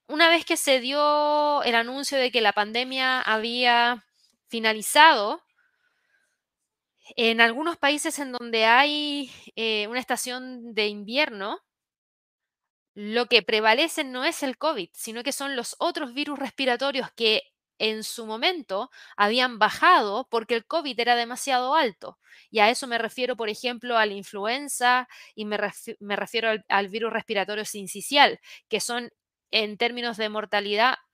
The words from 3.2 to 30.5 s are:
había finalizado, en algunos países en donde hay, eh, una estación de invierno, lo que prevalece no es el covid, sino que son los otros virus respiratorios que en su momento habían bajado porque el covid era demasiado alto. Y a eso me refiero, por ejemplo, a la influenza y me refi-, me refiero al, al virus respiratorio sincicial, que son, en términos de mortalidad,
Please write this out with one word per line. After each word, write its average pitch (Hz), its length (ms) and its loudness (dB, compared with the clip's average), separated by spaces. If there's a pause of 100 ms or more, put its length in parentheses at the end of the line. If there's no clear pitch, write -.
había 240 840 0 (440)
finalizado, 233 920 4 (1700)
en 226 260 2
algunos 285 360 2
países 294 420 0
en 269 120 -8
donde 233 340 0
hay, 285 640 2 (240)
eh, 214 320 -4
una 247 120 -6
estación 247 760 -8
de 208 140 0
invierno, 220 720 -4 (1400)
lo 214 320 -2
que 220 140 6
prevalece 226 640 2
no 254 220 -6
es 330 180 -4
el 262 140 -4
covid, 269 360 -4
sino 226 300 -10
que 277 80 -4
son 277 240 -6
los 240 240 -8
otros 311 340 -4
virus 285 240 -6
respiratorios 262 720 -2
que 220 420 0 (240)
en 220 260 -2
su 226 220 -10
momento 240 640 -4 (240)
habían 240 420 0
bajado 226 720 4
porque 233 260 -2
el 226 100 -4
covid 285 340 -4
era 240 160 4
demasiado 247 600 -2
alto. - 440 -2 (320)
Y 214 80 0
a 208 100 6
eso 254 180 -2
me 233 100 -2
refiero, 233 400 -4
por 220 120 -4
ejemplo, 240 480 -4
a 220 80 4
la 202 80 -2
influenza 247 920 -2 (260)
y 214 120 -8
me 208 120 -4
refi-, 208 420 -6
me 202 160 -6
refiero 226 340 -2
al, 214 180 -2
al 202 220 0
virus 220 240 -6
respiratorio 208 500 -4
sincicial, 202 760 2 (280)
que 208 140 -2
son, 240 300 -8 (400)
en 208 260 0
términos 240 400 -2
de 214 120 -2
mortalidad, 208 640 0 (180)